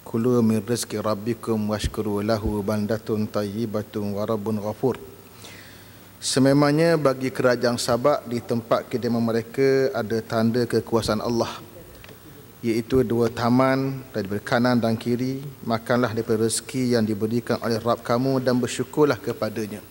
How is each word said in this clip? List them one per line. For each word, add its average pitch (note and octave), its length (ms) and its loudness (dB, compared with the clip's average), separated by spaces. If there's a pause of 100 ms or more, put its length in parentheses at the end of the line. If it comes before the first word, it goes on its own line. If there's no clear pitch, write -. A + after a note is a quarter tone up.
kulu A#2+ 400 2
min A2 240 2
rizqi A2+ 320 -4
rabbikum G#2+ 720 -2
washkuru G#2 560 -2
lahu, G#2 400 0
baldatun G#2+ 640 -2
tayyibatun G#2 880 -4
wa G#2 80 -4
rabbun G#2+ 320 -2
ghafur." G#2+ 400 -2 (1200)
Sememangnya C#3+ 800 4
bagi C3 320 0
kerajaan B2 480 2
Sabak B2+ 480 0
di A#2 140 -4
tempat A#2 500 -2
kediaman A#2 320 0
mereka C3+ 720 2
ada A2 320 -2
tanda A#2 400 2
kekuasaan A2+ 560 0
Allah, A#2 400 -2 (1040)
iaitu A#2+ 400 0
dua A#2 240 2
taman C3 720 2 (160)
dari G2+ 240 -4
kanan B2 400 2
dan A2+ 160 2
kiri. B2+ 480 -2 (240)
Makanlah A#2+ 480 0
daripada A2+ 320 0
rezeki A#2+ 480 -2
yang A2+ 80 4
diberikan A2 560 -2
oleh A#2 160 -2
Rabb A2+ 320 -2
kamu C3 320 2
dan B2+ 160 2
bersyukurlah B2+ 640 0
kepadanya. G#2+ 720 -6